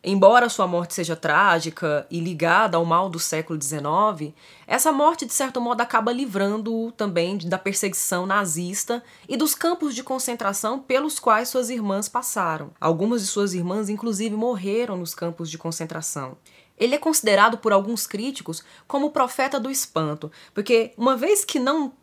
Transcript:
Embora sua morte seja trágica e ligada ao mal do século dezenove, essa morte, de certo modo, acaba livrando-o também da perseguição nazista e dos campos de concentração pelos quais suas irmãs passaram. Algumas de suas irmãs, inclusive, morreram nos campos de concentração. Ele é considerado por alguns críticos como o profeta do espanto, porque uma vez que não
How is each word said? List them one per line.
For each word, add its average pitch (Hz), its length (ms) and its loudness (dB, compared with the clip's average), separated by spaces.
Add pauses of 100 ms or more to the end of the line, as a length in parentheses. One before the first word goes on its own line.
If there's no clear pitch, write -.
Embora 202 460 8
sua 208 160 0
morte 175 300 -4
seja 165 200 -4
trágica 160 920 2
e 170 100 -4
ligada 170 560 2
ao 170 80 2
mal 170 240 2
do 170 120 -8
século 160 400 -4
dezenove, 151 720 0 (320)
essa 285 260 2
morte, 294 360 2
de - 60 -8
certo 262 280 -2
modo, 240 180 -2
acaba 233 320 2
livrando-o 226 800 -2
também 190 460 -2
da 175 220 -2
perseguição 190 680 -4
nazista 196 760 -2 (260)
e 262 80 -2
dos 302 160 2
campos 330 400 -2
de 233 80 -6
concentração 240 760 -4
pelos 277 400 0
quais 226 300 2
suas 247 200 -2
irmãs 208 400 -2
passaram. 165 600 -4 (100)
Algumas 196 400 2
de 190 60 -4
suas 202 260 -2
irmãs, 185 360 -2
inclusive, 214 460 -2
morreram 214 600 -2
nos 170 160 -8
campos 170 380 -6
de 165 80 -12
concentração. 160 760 -8 (440)
Ele 247 160 2
é - 20 0
considerado 220 600 4
por - 120 2
alguns 202 360 2
críticos 214 560 -8 (240)
como 277 180 -2
o 294 60 -2
profeta 269 480 0
do 233 100 -6
espanto, 156 640 -4 (200)
porque 226 460 0
uma 254 180 2
vez 370 300 2
que - 140 -2
não 269 440 0